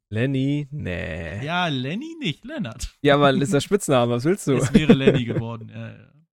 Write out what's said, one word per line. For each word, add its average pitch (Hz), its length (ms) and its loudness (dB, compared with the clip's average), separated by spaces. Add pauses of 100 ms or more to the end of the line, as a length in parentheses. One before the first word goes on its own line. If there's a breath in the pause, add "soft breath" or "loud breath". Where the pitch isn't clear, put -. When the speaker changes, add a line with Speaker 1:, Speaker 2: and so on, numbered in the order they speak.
Speaker 1:
Lenny? 135 640 0
Nee. 87 720 -6
Speaker 2:
Ja, 175 240 -2
Lenny 165 520 -6
nicht, 214 260 -6
Lennart. 226 560 -8
Speaker 1:
Ja, 143 140 6
aber 143 180 6
ist 135 200 0
der 139 80 4
Spitzname, 127 520 2
was 120 120 -2
willst 180 220 0
du? 139 100 2
Speaker 2:
Es 127 160 0
wäre 151 200 6
Lenny 135 320 4
geworden, 113 440 -6
ja, 110 220 -12
ja. 107 200 -20 (220)